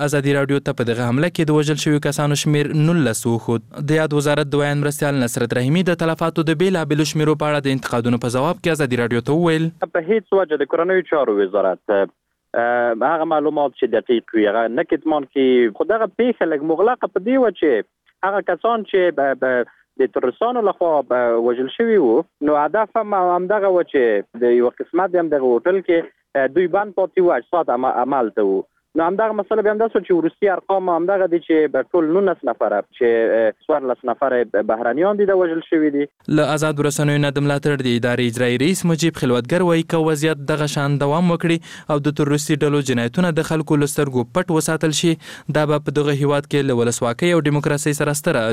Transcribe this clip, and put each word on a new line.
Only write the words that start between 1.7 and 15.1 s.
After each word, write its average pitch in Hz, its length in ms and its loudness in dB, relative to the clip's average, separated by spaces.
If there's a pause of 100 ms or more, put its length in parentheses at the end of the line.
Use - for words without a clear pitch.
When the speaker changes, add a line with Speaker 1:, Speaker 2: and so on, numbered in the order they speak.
Speaker 1:
شویو 151 240 0
کسانو 147 340 -2
شمیر 147 300 0 (160)
نولس 156 400 2
وښود. 117 420 -2 (220)
د 156 100 2
یاد 156 200 0
وزارت 147 340 0
د 143 80 2
ویاند 143 240 0
مرستیال 143 380 -2
نصرت 120 340 -2
رحیمي 139 320 2
د 170 120 0
تلفاتو 165 460 -2
د 160 140 2
بېلابېلو 156 500 0
شمیرو 156 320 2
په 151 80 0
اړه 143 160 -2
د 135 80 2
انتقادونو 120 480 -2
په 120 120 -4
ځواب 151 280 0
کې 165 120 0
ازادي 127 260 -2
راډیو 117 260 -2
ته 143 100 2
وویل، 165 300 0 (300)
Speaker 2:
په - 100 -2
هیڅ 202 320 0
وجه 151 240 0
د 135 100 -4
کورنیو 175 380 0
چارو 127 300 2
وزارت، 95 540 0
اه، 98 120 2 (1040)
هغه 160 220 -2
معلومات 151 460 0
چې 117 140 -2
دقیق 113 420 -2
وي، 107 140 4
هغه 113 140 0 (160)
نه 175 40 0 (100)
کتمان 151 420 -2